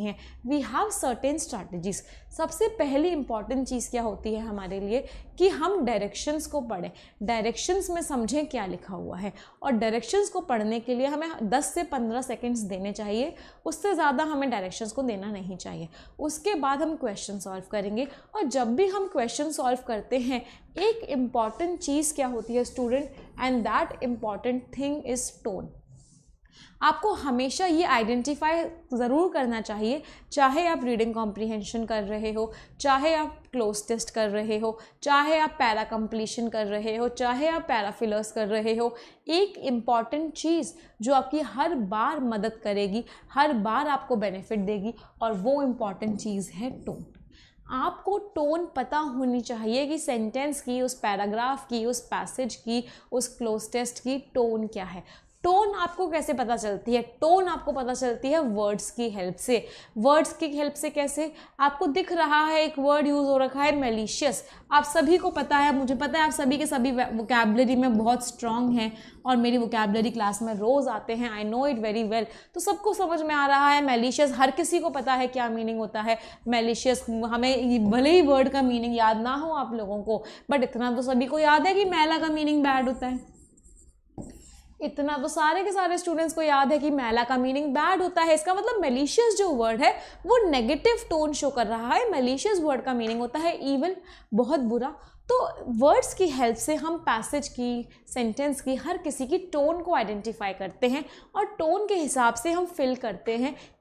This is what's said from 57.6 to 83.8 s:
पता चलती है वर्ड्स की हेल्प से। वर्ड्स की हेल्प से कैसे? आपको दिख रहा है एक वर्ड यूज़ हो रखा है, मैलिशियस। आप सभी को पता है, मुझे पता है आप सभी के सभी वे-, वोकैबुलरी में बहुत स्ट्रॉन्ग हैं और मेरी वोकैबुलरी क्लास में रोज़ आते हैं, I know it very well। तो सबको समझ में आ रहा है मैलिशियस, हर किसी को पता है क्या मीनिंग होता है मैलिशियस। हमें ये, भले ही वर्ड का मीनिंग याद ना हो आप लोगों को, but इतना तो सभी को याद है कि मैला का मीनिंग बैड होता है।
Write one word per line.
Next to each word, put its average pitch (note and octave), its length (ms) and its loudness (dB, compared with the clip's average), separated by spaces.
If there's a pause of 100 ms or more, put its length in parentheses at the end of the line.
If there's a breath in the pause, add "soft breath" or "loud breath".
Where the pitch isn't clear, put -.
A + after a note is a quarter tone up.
पता B3+ 220 -2
चलती B3 340 -2
है D#4 100 4
वर्ड्स G#3 520 0
की A#3 200 -4
हेल्प F#3 260 -6
से। A#3 300 0 (320 loud breath)
वर्ड्स C#4+ 340 6
की - 140 -4
हेल्प D4 280 -2
से D4+ 160 -4
कैसे? D4 400 -2 (300 loud breath)
आपको C#4+ 260 2
दिख F4+ 260 0
रहा D#4 340 4
है D#4 160 4
एक D#4 160 0
वर्ड C#4+ 280 4
यूज़ C#4+ 200 4
हो C#4 120 4
रखा C4 240 2
है, D4 140 4
मैलिशियस। A#3 640 0 (300 loud breath)
आप D4 120 6
सभी D#4+ 340 4
को F4+ 120 0
पता D4 280 0
है, C#4+ 160 4
मुझे C4+ 200 0
पता C#4+ 240 -2
है D#4 60 4
आप D#4 60 2
सभी C#4+ 280 0
के D4 80 0
सभी C#4 240 2
वे-, B3 220 0
वोकैबुलरी A3+ 640 4
में B3 220 4
बहुत A#3+ 300 2
स्ट्रॉन्ग A#3+ 500 0
हैं A3 140 -2 (340 loud breath)
और B3+ 100 4
मेरी A#3+ 220 4
वोकैबुलरी A3 520 2
क्लास G#3 320 -2
में A3+ 120 -4
रोज़ B3 340 2
आते A3+ 260 -4
हैं, A#3+ 160 -2
I G#3 220 -6
know B3 160 0
it A3+ 160 -2
very A3 260 0
well। A3 160 0 (280 loud breath)
तो F4 60 -6
सबको G4 340 0
समझ E4+ 280 0
में D#4 120 -2
आ C#4+ 120 4
रहा C#4 240 6
है D4 140 4
मैलिशियस, B3+ 520 2
हर C4+ 140 6
किसी E4+ 280 0
को D#4+ 120 0
पता C4 240 0
है B3+ 120 2
क्या B3 220 -2
मीनिंग A3+ 300 -4
होता G#3+ 220 -4
है A3 180 0 (300 loud breath)
मैलिशियस। A#3 600 2
हमें A#3 480 0
ये, A#3+ 220 2
भले A#3 320 6
ही F4+ 120 10
वर्ड C4+ 260 6
का C4+ 140 2
मीनिंग A#3+ 340 0
याद A3 240 4
ना B3 140 -2
हो D#4 200 -4
आप A#3+ 200 -2
लोगों G#3 280 -6
को, G#3+ 200 -2 (300 loud breath)
but C#4 100 4
इतना B3 300 -2
तो A#3+ 100 -2
सभी B3+ 240 2
को C#4+ 120 -2
याद D4+ 280 6
है F#4+ 80 4
कि G4+ 120 4
मैला D#4+ 320 2
का D#4 100 0
मीनिंग D4+ 360 2
बैड C4 240 2
होता B3+ 180 -4
है। B3+ 300 -8 (1500 loud breath)